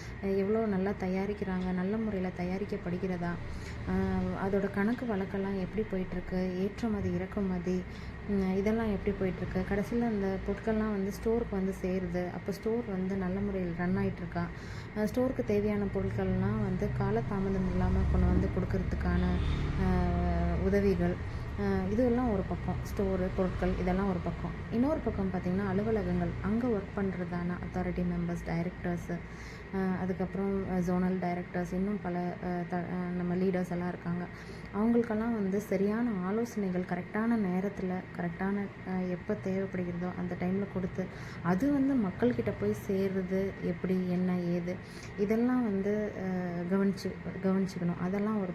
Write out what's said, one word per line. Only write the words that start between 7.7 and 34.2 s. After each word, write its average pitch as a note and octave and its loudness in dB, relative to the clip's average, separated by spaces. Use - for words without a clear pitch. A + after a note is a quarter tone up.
ம், F#3+ 2
இதெல்லாம் G#3+ 2
எப்படி G3 0
போயிட்டுருக்கு, F#3 0
கடைசியில A3 2
அந்த G3 0
பொருட்கள்லாம் G#3+ 0
வந்து G3+ 0
ஸ்டோருக்கு A3+ 0
வந்து F#3+ 0
சேருது, F3+ 0
அப்போ F3+ -4
ஸ்டோர் A3+ 0
வந்து F#3 0
நல்ல F#3 0
முறையில் F#3+ 0
ரன் F3+ 2
ஆயிட்டிருக்கா, F#3 0
அ, G#3+ 2
ஸ்டோருக்கு B3+ 0
தேவையான G#3 2
பொருட்கள்லாம் F#3+ 2
வந்து G3 2
காலதாமதம் G3 0
இல்லாம F#3 4
கொண்டு F#3 6
வந்து F3+ 4
கொடுக்கறதுக்கான, F3+ 2
அ, F#3+ 4
உதவிகள், F#3+ 4
அ, - 0
இதுவெல்லாம் A#3+ 4
ஒரு F#3+ 2
பக்கம், - -2
ஸ்டோரு, F#3+ 0
பொருட்கள் F#3 2
இதெல்லாம் F#3 2
ஒரு F3 0
பக்கம். - -4
இன்னொரு C4+ 2
பக்கம் G3 0
பார்த்திங்கன்னா, F#3 0
அலுவலகங்கள், F#3 0
அங்க A3+ 0
ஒர்க் G#3 -2
பண்றதான F3 -2
அத்தாரிட்டி F3+ -2
மெம்பர்ஸ், F3 -2
டைரக்டர்ஸு, F3 -4
அ, F#3+ -2
அதுக்கப்புறம், F#3+ 0
அ, F#3 2
ஜோனல் F3+ 2
டைரக்டர்ஸ், F3 -2
இன்னும் G3 0
பல, F3 -2
அ, F3+ -2
த-, F3+ -2
அ, F3 -2
நம்ம F3 0
லீடர்ஸ் F#3 2
எல்லாம் F3 -2
இருக்காங்க. F3 -4